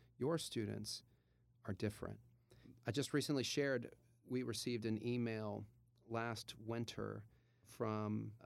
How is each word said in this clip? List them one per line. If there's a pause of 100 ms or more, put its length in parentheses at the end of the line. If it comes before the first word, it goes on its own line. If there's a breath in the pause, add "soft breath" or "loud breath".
(180 soft breath)
Your
students (640 soft breath)
are
different." (680 loud breath)
I
just
recently
shared, (380)
we
received
an
email (440)
last (100)
winter (420 soft breath)
from (140)